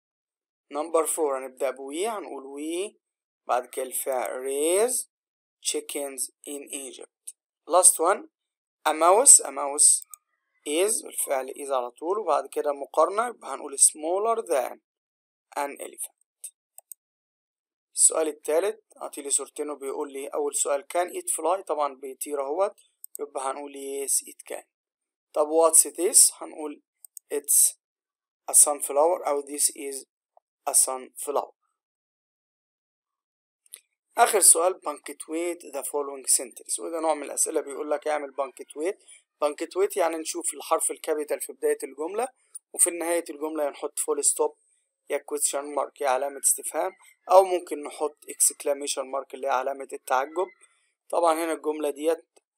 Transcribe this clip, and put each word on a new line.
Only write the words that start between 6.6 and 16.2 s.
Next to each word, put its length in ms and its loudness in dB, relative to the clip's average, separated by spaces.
Egypt. 640 -14
Last 300 6
one، 280 2
a 40 2
mouse، 460 8
a 120 -6
mouse 540 2
is، 380 0
والفعل 440 -4
is 220 -8
على 200 -2
طول، 280 -4
وبعد 280 2
كده 240 -2
مقارنة، 560 2
يبقى 260 -10
هنقول 260 -10
smaller 640 2
than 360 -2
an 260 -6
elephant. 380 -14